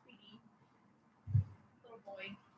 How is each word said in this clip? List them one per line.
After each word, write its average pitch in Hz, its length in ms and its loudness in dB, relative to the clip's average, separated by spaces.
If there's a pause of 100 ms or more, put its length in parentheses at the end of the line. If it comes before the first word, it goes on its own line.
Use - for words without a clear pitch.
Sweetie. 208 360 -16 (1400)
Little 233 220 -12
boy. 196 320 -6 (200)